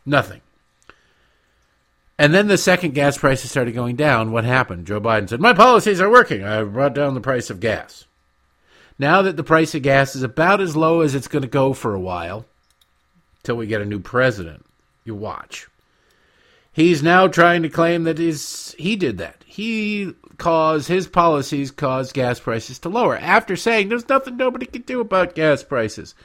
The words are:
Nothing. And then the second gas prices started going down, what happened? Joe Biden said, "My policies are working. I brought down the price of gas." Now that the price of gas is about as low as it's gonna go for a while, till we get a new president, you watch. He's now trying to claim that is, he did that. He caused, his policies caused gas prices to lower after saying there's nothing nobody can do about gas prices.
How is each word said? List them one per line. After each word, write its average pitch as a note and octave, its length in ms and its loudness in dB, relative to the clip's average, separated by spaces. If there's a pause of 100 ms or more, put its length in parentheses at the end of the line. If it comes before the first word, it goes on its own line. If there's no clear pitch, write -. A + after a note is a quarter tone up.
Nothing. C3+ 380 -2 (1800)
And D3 140 4
then G3+ 140 4
the G3 120 2
second F3+ 360 0
gas C#3+ 240 0
prices C3+ 320 -2
started A#2+ 240 -2
going A#2+ 220 -4
down, A#2+ 340 0
what A2+ 140 -2
happened? A#2+ 420 -2
Joe G#2 140 -4
Biden G#2+ 280 0
said, A#2 120 -6
"My A3 140 6
policies G#3 460 6
are G3+ 100 2
working. F3 340 4
I G#2+ 180 -2
brought A#2+ 320 -2
down C#3+ 200 -2
the B2+ 60 -6
price B2+ 300 -4
of G2+ 80 -10
gas." G2+ 460 -6 (920)
Now D#3+ 260 2
that F#3+ 140 -2
the D3+ 60 -4
price D#3+ 320 2
of C#3+ 80 -4
gas C3+ 320 2
is C3 80 -6
about E3 380 2
as E3 160 -2
low D#3+ 240 2
as C#3+ 160 2
it's B2 100 -6
gonna C3+ 220 -4
go C3+ 240 0
for A2+ 220 -6
a F#2+ 60 -4
while, F2+ 440 -8 (1000)
till A#2+ 140 -4
we A2+ 100 -6
get G#2+ 140 -2
a G2+ 60 -6
new G#2 120 -6
president, G2 680 -2 (400)
you A2 120 -10
watch. - 500 -12 (1080)
He's D#3+ 300 4
now F3+ 240 6
trying E3+ 360 4
to D#3+ 60 -2
claim E3 360 0
that E3 160 -2
is, - 580 -6
he F#3 160 -2
did C3+ 240 -4
that. - 260 -14
He G#3 680 -6 (260)
caused, D#3+ 500 0
his F3+ 200 -2
policies C#3+ 640 0
caused C3 420 -4
gas B2 240 0
prices A#2 420 -6
to - 80 -8
lower G3+ 280 0
after G3 400 0
saying A3 320 0
there's A#3 200 -6
nothing C4+ 280 0
nobody B3+ 300 -4
can B3 160 -14
do B3+ 180 -6
about F#3 340 0
gas D3+ 300 2
prices. A2 500 -4 (100)